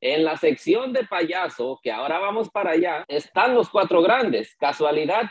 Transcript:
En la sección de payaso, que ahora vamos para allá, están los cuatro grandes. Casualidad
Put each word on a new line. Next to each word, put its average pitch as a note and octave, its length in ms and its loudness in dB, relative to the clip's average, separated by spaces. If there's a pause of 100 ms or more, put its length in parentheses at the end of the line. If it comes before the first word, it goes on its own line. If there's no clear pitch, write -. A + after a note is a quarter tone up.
En D3 240 0
la D#3 100 -2
sección F3+ 580 0
de A#3+ 120 0
payaso, E3+ 760 -4
que A#2+ 80 -4
ahora C#3 260 -4
vamos G3+ 320 -4
para G3 220 -2
allá, E3 360 0
están G3 460 0
los A#3 160 2
cuatro F#3 320 2
grandes. F#3 560 2
Casualidad D3+ 720 0